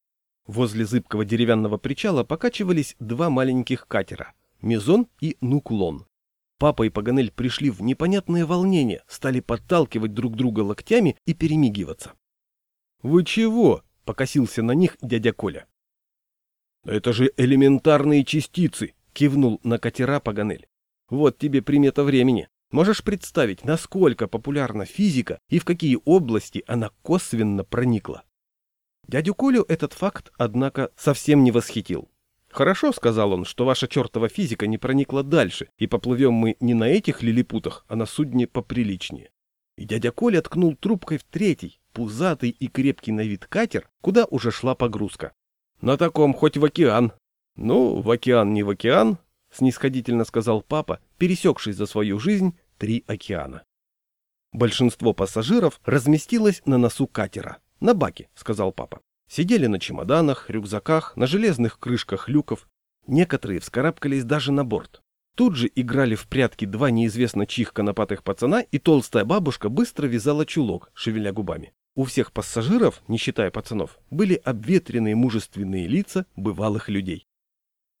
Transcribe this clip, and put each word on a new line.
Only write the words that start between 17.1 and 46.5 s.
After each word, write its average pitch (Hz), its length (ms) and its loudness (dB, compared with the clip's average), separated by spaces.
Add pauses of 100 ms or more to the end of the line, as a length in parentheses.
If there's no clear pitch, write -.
же 127 240 2
элементарные 139 880 4
частицы!» — - 720 -2 (180)
кивнул 139 500 2
на 117 160 0
катера 127 400 -2
Паганель. 104 480 -6 (420)
«Вот 139 300 2
тебе 139 240 0
примета 143 400 4
времени. 127 460 2 (240)
Можешь 185 320 2
представить, 156 600 -4
насколько 151 640 0
популярна 113 580 -4
физика 151 540 -2 (100)
и 175 120 2
в - 40 -2
какие 160 400 0
области 127 640 2
она 117 240 -4 (120)
косвенно 107 600 0
проникла?» 120 640 -2 (800)
Дядю 160 280 -2
Колю 254 340 2
этот 156 260 -2
факт, - 420 -6
однако, 127 600 -2
совсем 143 480 4
не 123 80 6
восхитил. 104 580 -4 (400)
«Хорошо», — 190 440 0
сказал 110 380 0
он, — 90 140 -2
«что - 180 -4
ваша 131 240 0
чертова 113 400 -2
физика 117 380 -4
не 110 120 -2
проникла 135 440 0
дальше, 139 460 0 (100)
и 117 80 0
поплывем 120 480 2
мы 113 260 2
не 123 140 2
на 113 140 2
этих 196 340 0
лилипутах, 117 640 -2
а - 80 -8
на 113 100 -4
судне 123 400 -2
поприличнее». 101 840 -6 (460)
И - 80 -14
дядя 113 260 -4
Коля 214 320 0
ткнул 170 320 0
трубкой 190 440 -2
в - 60 -14
третий, 165 560 -4 (120)
пузатый 120 580 -2
и 120 180 -6
крепкий 131 440 -2
на 107 80 0
вид 104 260 -6
катер, 202 420 -4 (120)
куда 220 240 4
уже 120 260 -2
шла 123 240 -2
погрузка. 104 580 -4 (480)
«На 131 160 2
таком 151 380 2
хоть 151 220 2